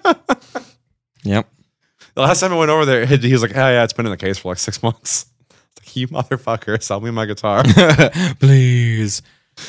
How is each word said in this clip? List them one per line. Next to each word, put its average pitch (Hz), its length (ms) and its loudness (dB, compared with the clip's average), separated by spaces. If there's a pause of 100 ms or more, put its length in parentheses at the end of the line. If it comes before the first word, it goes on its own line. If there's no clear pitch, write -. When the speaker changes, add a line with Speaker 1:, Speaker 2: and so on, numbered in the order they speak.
Speaker 1:
<laughs> 339 220 0 (960)
Speaker 2:
Yep. 101 240 -2 (680)
Speaker 1:
The 131 80 -2
last 165 180 2
time 185 120 -2
I 170 40 -2
went 160 140 2
over 156 160 2
there, 123 200 0
he, 139 120 2
he 120 140 0
was 120 100 2
like, 113 120 -4
"Oh, 135 40 -2
yeah, 127 260 2
it's 110 80 -6
been 117 140 -6
in 107 40 -4
the 92 60 -8
case 95 220 -6
for, 90 140 -10
like, 90 60 -10
six - 240 -8
months." - 440 -6 (500)
It's - 100 -20
like, - 100 -14
"You 127 120 -6
motherfucker, 117 720 -6
sell 101 180 -8
me 117 100 -10
my 113 160 -6
guitar." 104 380 -2
Speaker 2:
<laughs> 156 760 4
Please. 123 800 2 (480)